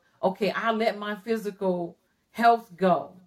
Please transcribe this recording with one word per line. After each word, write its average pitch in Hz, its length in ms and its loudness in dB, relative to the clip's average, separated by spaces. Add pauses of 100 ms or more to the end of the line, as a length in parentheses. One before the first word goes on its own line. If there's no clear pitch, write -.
(220)
okay, 185 300 0
I 220 200 -2
let 214 280 -2
my 208 160 -6
physical 190 800 -4 (340)
health 233 440 2
go 175 380 2 (140)